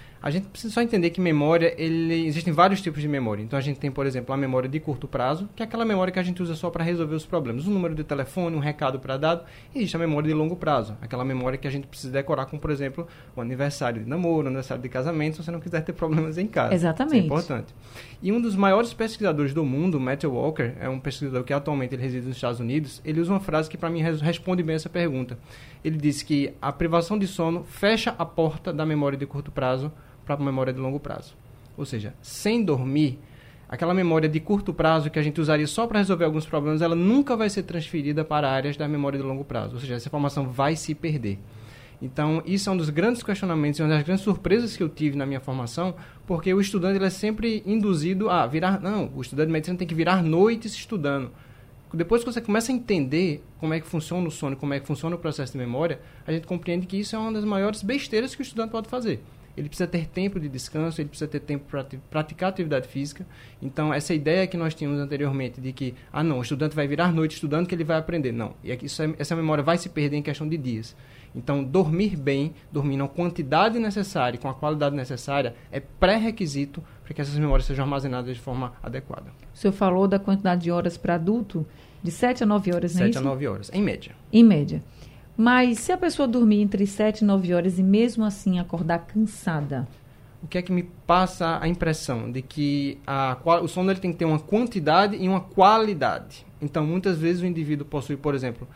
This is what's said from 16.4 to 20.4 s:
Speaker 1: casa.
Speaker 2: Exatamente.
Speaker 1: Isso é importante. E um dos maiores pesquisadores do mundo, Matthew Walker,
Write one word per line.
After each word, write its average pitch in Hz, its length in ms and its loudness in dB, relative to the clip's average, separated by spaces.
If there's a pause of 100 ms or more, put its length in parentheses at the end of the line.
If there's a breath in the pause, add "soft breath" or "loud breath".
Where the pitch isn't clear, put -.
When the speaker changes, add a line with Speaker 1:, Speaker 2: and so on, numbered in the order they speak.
Speaker 1:
casa. 175 280 2
Speaker 2:
Exatamente. 175 440 2
Speaker 1:
Isso 190 40 8
é 160 40 0
importante. 147 480 -2 (460 loud breath)
E 185 120 0
um 240 80 2
dos 226 160 0
maiores 202 380 6
pesquisadores 165 580 0
do 160 120 0
mundo, 147 360 2
Matthew 135 320 -2
Walker, 127 480 0